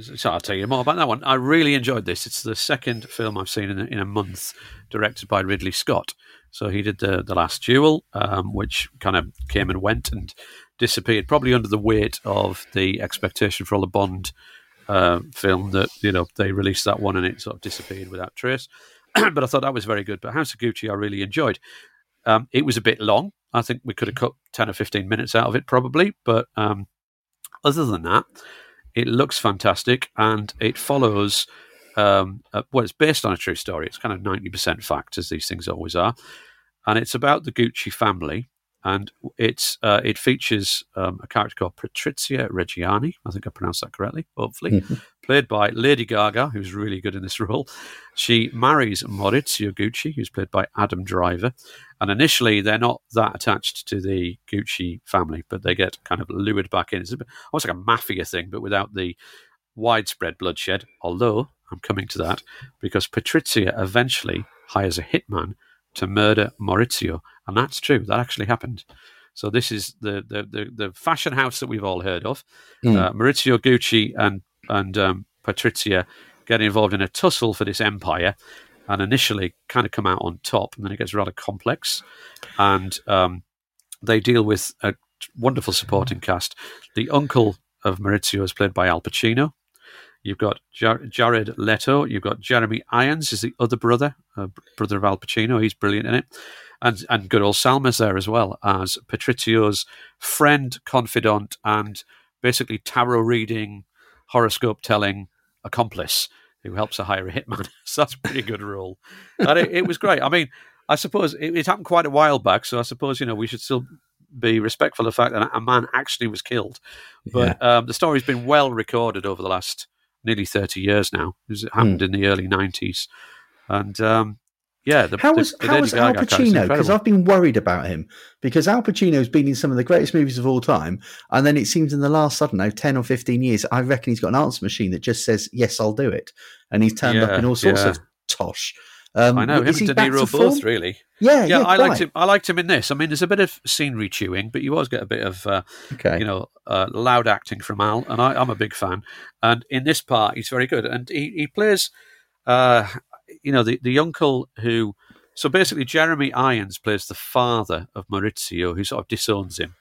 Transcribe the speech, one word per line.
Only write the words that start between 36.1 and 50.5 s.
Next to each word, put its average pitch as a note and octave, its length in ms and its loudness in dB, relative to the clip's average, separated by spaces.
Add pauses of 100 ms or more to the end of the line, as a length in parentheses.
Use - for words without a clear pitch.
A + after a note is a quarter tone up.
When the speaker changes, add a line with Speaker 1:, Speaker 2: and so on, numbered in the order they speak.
Speaker 1:
And G#2+ 120 2
it's A#2 160 -4
about C#3+ 300 0
the A#2 80 -8
Gucci A#2 400 -2
family, F#2 560 -2 (360)
and G2+ 260 -2 (280)
it's, - 440 -2
uh, G#2+ 220 4
it A2 140 0
features, A#2 640 0 (120)
um, F#2 260 -4
a - 40 -18
character G#2 320 -2
called F2+ 180 -6
Patrizia - 760 -6
Reggiani. F#2+ 640 -2 (120)
I A2 40 -8
think G2 160 -10
I - 40 -8
pronounced F2+ 300 -6
that - 120 -10
correctly, B2+ 340 -8 (100)
hopefully. - 360 -4
Speaker 2:
Mm-hmm. G2+ 220 0 (300)
Speaker 1:
Played C3+ 240 2
by G#2 220 2
Lady A#2+ 340 2
Gaga, G#2+ 460 0
who's G2 240 -8
really G2+ 260 -6
good G2 140 -6
in F#2+ 80 -8
this F#2 180 -8
<laughs> G2+ 80 -2
role. C3 180 -4 (480)
She A#2 380 2
marries B2 500 2
Maurizio G2+ 720 -2
Gucci, A#2 420 -6
who's A#2+ 160 -6
played F#2+ 200 -6